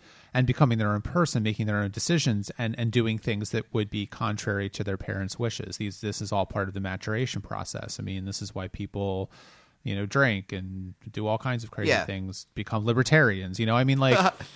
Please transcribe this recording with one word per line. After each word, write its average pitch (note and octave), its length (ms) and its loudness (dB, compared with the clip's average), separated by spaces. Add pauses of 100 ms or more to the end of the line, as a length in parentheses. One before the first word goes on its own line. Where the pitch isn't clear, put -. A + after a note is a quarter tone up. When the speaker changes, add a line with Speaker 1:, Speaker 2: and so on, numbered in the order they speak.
(340)
Speaker 1:
and B2+ 140 4
becoming A#2+ 300 4
their G#2+ 160 2
own G#2 80 0
person, D3+ 420 2
making G#2+ 240 0
their G#2 120 2
own G2+ 120 0
decisions, A2 680 0
and, A#2 200 -2
and A#2 140 0
doing A2 260 4
things G#2 340 -2
that A2 220 0
would G#2+ 160 0
be G#2 160 -2
contrary G2+ 680 -2
to - 120 -6
their G2 140 -2
parents' G2 420 -6
wishes. A2 380 -4
These, G2+ 240 -6
this G#2 200 -4
is G2+ 120 -6
all G2 120 2
part G2 220 -2
of G2 60 -8
the G2 80 -4
maturation G#2 600 -4
process. - 580 -8
I G#2 40 -6
mean, F#2+ 220 -4
this G2 160 -6
is G2+ 140 -8
why F#2 120 -6
people, G2 640 -4 (520)
you G2+ 120 -2
know, G2 100 -2
drink G#2 460 2
and F#2+ 440 -8 (160)
do G#2+ 160 -4
all G#2+ 100 2
kinds B2 260 -4
of G#2+ 80 -14
crazy - 180 -2
Speaker 2:
Yeah. G#2+ 160 2
Speaker 1:
things, F#2+ 500 -8
become G#2+ 300 -2
libertarians, A2+ 720 4
you A#2 60 0
know? A2+ 120 4
I B2+ 80 4
mean, C3+ 140 4
like, C3+ 340 6 (220)